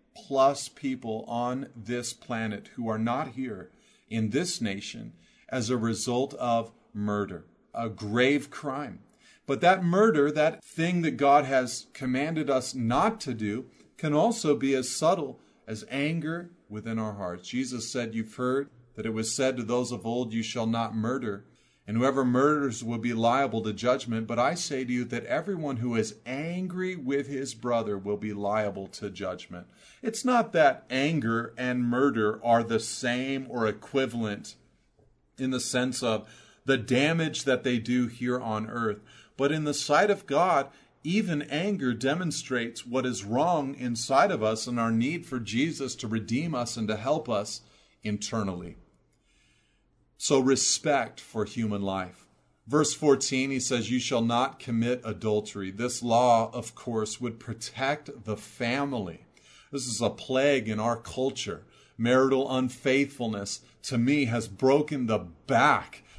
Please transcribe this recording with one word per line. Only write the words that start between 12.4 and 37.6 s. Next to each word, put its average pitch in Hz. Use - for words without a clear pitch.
us 131
not 135
to 127
do, 110
can 151
also 160
be 135
as 127
subtle 160
as 107
anger 160
within 110
our 110
hearts. 90
Jesus 123
said, 117
"You've 110
heard 131
that 110
it 110
was 110
said 131
to 120
those 120
of 123
old, 117
'You 113
shall 113
not 113
murder,' 113
and 107
whoever 135
murders 131
will 117
be 120
liable 117
to 110
judgment. 117
But 117
I 135
say 139
to 123
you 123
that 120
everyone 156
who 117
is 110
angry 180
with 139
his 131
brother 113
will 101
be 107
liable 101
to 104
judgment." 92
It's 226
not 240
that 151
anger 127
and 123
murder 120
are 117
the 110
same 131
or 117
equivalent 107
in 131
the 127
sense 127
of 110
the 135
damage 151
that 127